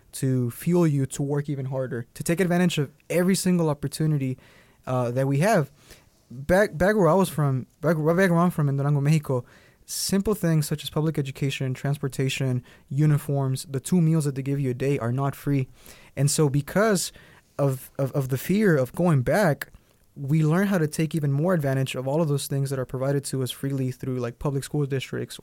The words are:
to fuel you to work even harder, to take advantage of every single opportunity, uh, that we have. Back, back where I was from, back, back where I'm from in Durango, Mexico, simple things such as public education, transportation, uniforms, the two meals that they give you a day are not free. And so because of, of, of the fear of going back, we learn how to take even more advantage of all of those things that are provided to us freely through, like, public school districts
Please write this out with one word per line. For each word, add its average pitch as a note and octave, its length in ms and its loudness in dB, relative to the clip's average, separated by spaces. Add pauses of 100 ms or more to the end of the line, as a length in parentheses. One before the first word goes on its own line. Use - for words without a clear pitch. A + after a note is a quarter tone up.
(120)
to B2+ 400 0
fuel F3 340 2
you C#3+ 220 2
to - 160 -6
work C#3+ 260 -4
even C3+ 160 -6
harder, C3 480 -6
to - 80 -12
take E3+ 180 -2
advantage F3 380 2
of C#3+ 140 -2 (180)
every F3+ 240 2
single F3 360 2
opportunity, C#3+ 680 -2 (480)
uh, B2+ 240 -2
that B2+ 160 0
we C#3 140 2
have. F3 320 2 (580)
Back, E3+ 480 2
back F#3+ 180 4
where F#3 140 6
I D#3 40 4
was F#3 140 4
from, C#3 400 0 (140)
back, D#3 160 2
back E3+ 320 4
where E3+ 80 4
I'm F3 140 4
from D3 180 0
in C#3 80 0
Durango, C#3+ 240 2
Mexico, C#3+ 420 2 (420)
simple - 480 -2
things D#3+ 320 2
such D3+ 160 -6
as - 80 -10
public D#3 300 -2
education, C3+ 540 -4
transportation, C3 920 -2 (240)
uniforms, C#3 840 0
the C3+ 120 -6
two - 180 2
meals D#3+ 240 4
that C#3+ 120 -4
they C3+ 60 -6
give C#3 160 -2
you C#3 120 -2
a B2 40 -2
day C3 240 0
are A#2 140 -2
not C#3 240 -2
free. C#3 320 -2 (480)
And C#3+ 160 2
so D#3 160 2
because F3+ 640 0 (460)
of, C3+ 400 -2
of, C#3 160 -2
of C3+ 160 -2
the C3 80 -2
fear F#3 400 2
of B2+ 160 0
going E3 300 2
back, D#3 480 0 (440)
we D3 260 0
learn E3 260 2
how G3 100 2
to D#3 100 2
take D#3 260 -4
even D3 200 0
more D#3+ 200 2
advantage C3+ 420 0
of C3 120 -6
all D3 140 0
of D#3+ 80 0
those C#3+ 180 -2
things C#3 220 -2
that C3+ 100 -4
are B2 60 -4
provided C#3 400 -2
to C3 180 -4
us A#2+ 80 -4
freely C3+ 400 -4
through, B2+ 280 -6
like, A#2+ 200 -6
public C#3 240 -4
school D3 220 -2
districts C3 580 -6